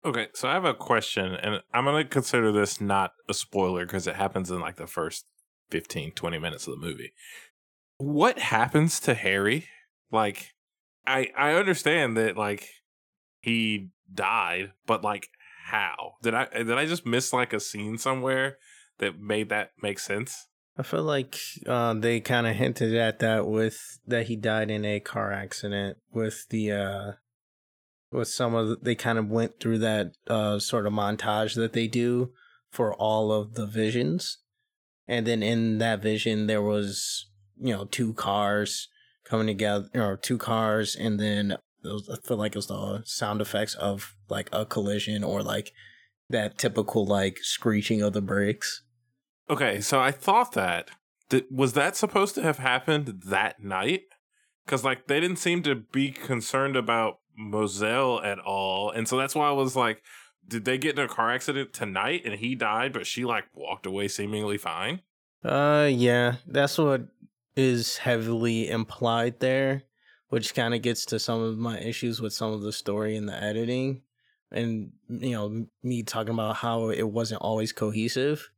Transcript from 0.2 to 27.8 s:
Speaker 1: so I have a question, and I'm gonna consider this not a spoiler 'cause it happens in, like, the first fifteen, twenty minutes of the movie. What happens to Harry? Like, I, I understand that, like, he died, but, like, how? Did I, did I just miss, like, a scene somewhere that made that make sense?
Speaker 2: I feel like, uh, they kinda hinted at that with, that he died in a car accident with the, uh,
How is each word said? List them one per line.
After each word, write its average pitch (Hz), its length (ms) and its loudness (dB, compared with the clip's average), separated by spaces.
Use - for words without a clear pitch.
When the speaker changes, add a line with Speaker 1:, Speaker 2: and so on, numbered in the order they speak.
Speaker 1:
so - 140 -4
I 143 60 2
have 180 120 2
a 143 80 4
question, 101 640 0
and 104 260 -2
I'm 123 120 4
gonna 147 200 4
consider 123 460 2
this 104 300 2
not 98 320 2
a 98 60 0
spoiler 92 500 0
'cause 90 220 -4
it - 80 -4
happens 95 340 -2
in, 92 100 -4
like, 80 180 -6
the 76 100 -10
first - 380 -6
fifteen, 82 420 -6
twenty 85 280 -4
minutes 80 280 -6
of 67 60 -8
the 71 120 -10
movie. 69 280 -8
What 147 420 4
happens 135 600 4
to 131 120 2
Harry? 101 560 2
Like, 113 420 0
I, 131 320 2
I 147 160 4
understand 160 640 4
that, 110 180 2
like, 104 320 -2
he 107 500 0
died, 98 600 -2
but, 104 160 2
like, 104 260 -4
how? 98 580 -4
Did 117 100 2
I, 123 140 0
did 113 240 -2
I 143 160 2
just 170 180 -4
miss, 123 260 0
like, 123 220 0
a 107 60 0
scene 107 400 -8
somewhere 131 580 -2
that 95 220 -2
made 104 300 -2
that 104 220 -2
make 101 180 -4
sense? - 480 -6
Speaker 2:
I 131 60 -6
feel 160 200 -2
like, 139 360 -2
uh, 120 280 2
they 117 260 2
kinda 117 340 2
hinted 117 420 2
at 113 240 2
that 110 280 2
with, 110 580 -2
that 117 220 0
he 117 80 -4
died 110 360 0
in 107 120 -2
a 104 160 0
car 104 320 -4
accident 101 680 -4
with 110 380 -4
the, 107 220 0
uh, 101 400 -4